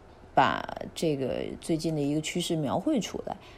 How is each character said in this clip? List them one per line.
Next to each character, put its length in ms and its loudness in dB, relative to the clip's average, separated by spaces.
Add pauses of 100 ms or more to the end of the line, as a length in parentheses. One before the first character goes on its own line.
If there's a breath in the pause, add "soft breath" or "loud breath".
(340)
把 320 6 (280)
这 240 0
个 240 -2 (180)
最 160 0
近 180 0
的 60 0
一 140 2
个 80 0
趋 180 -2
势 160 0
描 240 2
绘 180 2
出 280 -4
来。 100 -6 (220 loud breath)